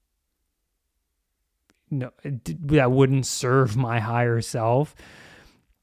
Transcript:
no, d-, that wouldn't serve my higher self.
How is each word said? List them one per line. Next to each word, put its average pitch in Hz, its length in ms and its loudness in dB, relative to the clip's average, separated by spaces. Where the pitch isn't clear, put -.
no, 127 220 -6
d-, 165 200 -10
that 139 280 2
wouldn't 135 340 4
serve 123 520 0
my 117 240 -2
higher 117 400 0
self. 120 560 -2